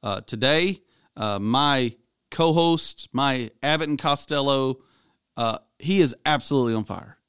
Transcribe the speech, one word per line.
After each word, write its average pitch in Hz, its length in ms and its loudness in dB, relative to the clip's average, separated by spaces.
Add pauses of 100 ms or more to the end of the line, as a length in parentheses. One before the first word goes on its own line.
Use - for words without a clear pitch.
Uh, 101 160 -4
today, 156 600 0 (340)
uh, 104 240 -4
my 127 560 0 (340)
co-host, 165 800 0
my 131 380 -2 (120)
Abbott 151 260 0
and 147 100 -2
Costello, 139 800 0 (580)
uh, 113 220 -2 (220)
he 190 200 2
is 131 140 4 (100)
absolutely 135 500 0
on 110 100 -2
fire. 95 340 -14 (100)